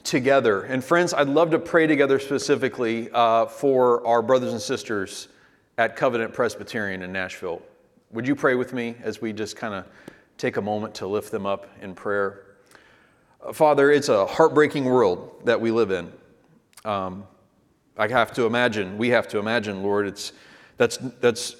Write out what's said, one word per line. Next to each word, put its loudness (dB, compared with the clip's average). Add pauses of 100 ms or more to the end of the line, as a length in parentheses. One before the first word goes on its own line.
together. 2
And -4
friends, 0
I'd 2
love 4
to 2
pray 2
together 4
specifically, -2
uh, 4
for 2
our 4
brothers 2
and -6
sisters -6 (480)
at 0
Covenant -2
Presbyterian -4
in -8
Nashville. -8 (500)
Would -6
you 0
pray 2
with -4
me -6
as -8
we -4
just -8
kinda -8 (520)
take -4
a 0
moment -6
to -10
lift -4
them -6
up -6 (140)
in -14
prayer? -6 (840)
Uh, -12
Father, 4
it's 4
a 4
heartbreaking 4
world 2 (140)
that 2
we 0
live 2
in. -4 (720)
Um, -6 (720)
I 0
have 2
to 2
imagine, 0
we 0
have 2
to -4
imagine, -2
Lord, 0
it's, -10 (420)
that's, 0
that's -2